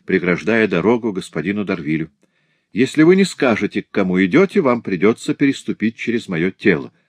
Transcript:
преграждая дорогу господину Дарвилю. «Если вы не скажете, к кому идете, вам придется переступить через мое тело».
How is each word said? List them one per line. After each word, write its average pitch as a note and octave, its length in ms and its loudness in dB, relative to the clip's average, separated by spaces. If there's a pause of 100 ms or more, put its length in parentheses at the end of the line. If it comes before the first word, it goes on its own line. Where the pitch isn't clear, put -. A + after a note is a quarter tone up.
преграждая F2+ 640 0
дорогу G#2+ 440 0
господину F#2 520 -6
Дарвилю. D#2+ 460 -4 (640)
«Если C3 300 0
вы F3+ 140 6
не G3 80 4
скажете, G#2+ 580 -2
к - 80 -20
кому F#2 340 0
идете, F#3 360 2
вам A#2+ 220 0
придется G#2 520 -2
переступить A2+ 640 -2
через A#2 320 -6
мое F2+ 220 -2
тело». D#2 420 -2 (160)